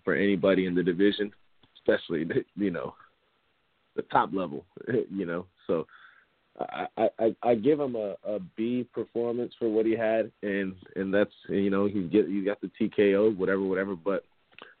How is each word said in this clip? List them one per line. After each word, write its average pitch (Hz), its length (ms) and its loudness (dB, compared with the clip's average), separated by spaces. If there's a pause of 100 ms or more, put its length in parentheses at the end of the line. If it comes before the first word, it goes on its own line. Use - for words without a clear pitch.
for 87 120 0
anybody 95 500 2
in 87 100 -2
the 90 80 2
division, 101 480 2 (440)
especially, 85 520 -2 (140)
<laughs> - 140 -14
you 98 160 0
know, 73 240 -8 (1000)
the - 80 -6
top 117 300 0
level, 82 320 -6 (220)
<laughs> - 220 -2
you 95 160 -4
know. 85 200 -6 (220)
So 85 200 -2 (720)
I, - 280 -8 (100)
I, 110 120 2 (100)
I, 113 240 2
I 120 120 4
give 135 240 2
him 131 160 -4
a, 101 200 -4 (100)
a 104 140 -4 (180)
B 120 360 -2
performance 120 640 -4
for 120 120 0
what 107 160 2
he 110 100 2
had, 113 360 0 (120)
and, 98 320 -2 (220)
and 95 160 -2
that's, 104 180 2 (160)
you 98 220 2
know, 98 160 2
he 101 180 -2
get, 85 240 4
he 98 140 -2
got 101 180 -2
the 92 180 -8
T 107 160 0
K 101 220 4
O, 107 160 4
whatever, 95 300 0
whatever, 95 340 -2
but 87 300 -4 (540)